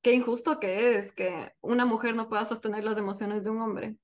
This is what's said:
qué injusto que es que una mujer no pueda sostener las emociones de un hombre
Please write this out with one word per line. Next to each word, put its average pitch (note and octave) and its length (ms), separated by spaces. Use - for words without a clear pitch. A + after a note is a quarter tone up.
qué A#3+ 120
injusto B3 460
que G#3+ 380
es G3+ 160
que F3+ 380
una B3 240
mujer A3+ 300
no A3+ 140
pueda A3 160
sostener A3 400
las A3 120
emociones G3+ 460
de G#3 60
un A3 120
hombre A3 420